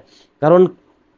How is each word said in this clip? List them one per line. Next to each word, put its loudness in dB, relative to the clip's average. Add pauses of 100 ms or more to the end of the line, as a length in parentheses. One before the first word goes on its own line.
(400)
কারণ 0 (500)